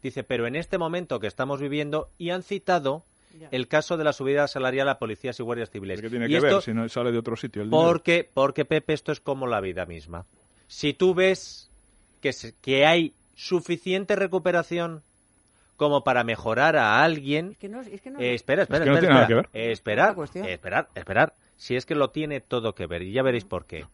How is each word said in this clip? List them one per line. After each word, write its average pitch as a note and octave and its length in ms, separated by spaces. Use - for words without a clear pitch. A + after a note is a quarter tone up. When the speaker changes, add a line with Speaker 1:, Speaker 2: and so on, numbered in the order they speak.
Speaker 1:
Dice, C3+ 220
pero A#2 220
en B2 100
este E3+ 220
momento E3+ 420
que G#2+ 60
estamos C3+ 340
viviendo, D3 480
y E3+ 120
han F#3 120
citado E3+ 600
Speaker 2:
Ya. D#3 120
Speaker 1:
el B2+ 180
caso D#3 280
de D#3 80
la D3+ 80
subida C#3+ 360
salarial C3+ 400
a C3+ 100
policías A#2 420
y - 20
guardias A#2 280
civiles. F#2+ 300
Speaker 3:
¿Pero A2+ 80
qué - 20
tiene A#2+ 160
Speaker 1:
Y - 40
Speaker 3:
que D3+ 100
ver C#3+ 100
Speaker 1:
esto G3 100
Speaker 3:
si A#2+ 140
no A2+ 140
sale A#2+ 240
de A#2 60
otro A2+ 180
sitio A2 260
el G#2+ 80
dinero? D#3+ 180
Speaker 1:
porque, E3+ 440
porque, C#3 320
Pepe, D#3 280
esto D3+ 200
es C#3+ 80
como C3+ 260
la A2+ 140
vida F2+ 260
misma. E2+ 400
Si D3 260
tú F#3 200
ves - 560
que C3+ 120
se, A#2 280
que C3+ 260
hay E3 280
suficiente F#3 840
recuperación F3 840
como D3 280
para B2 200
mejorar A#2 520
a A#2 260
alguien, D#3 500
Speaker 2:
Es - 60
que G3+ 100
no, A3+ 120
es G#3 220
que B3+ 80
no C#4 100
Speaker 1:
eh, B2 140
espera, D3+ 280
Speaker 3:
Es F3 60
Speaker 1:
espera, D#3 160
Speaker 3:
que C3+ 60
no D3 60
Speaker 1:
espera, E3 40
Speaker 3:
tiene E3 140
nada B2+ 100
Speaker 1:
espera. A#2 180
Speaker 3:
que A2 60
ver. A#2 100
Speaker 1:
Eh, A2+ 40
esperar, A2 320
Speaker 2:
Es G#3+ 60
una G3 60
cuestión. - 300
Speaker 1:
eh, F#2 60
esperar, F2+ 420
esperar. G2 400
Si - 200
es B2+ 100
que D#3+ 80
lo C#3+ 160
tiene D3 300
todo A2+ 340
que F2+ 120
ver, E2+ 160
y F#2+ 100
ya B2+ 100
veréis A#2+ 220
por F2+ 220
qué. D2+ 280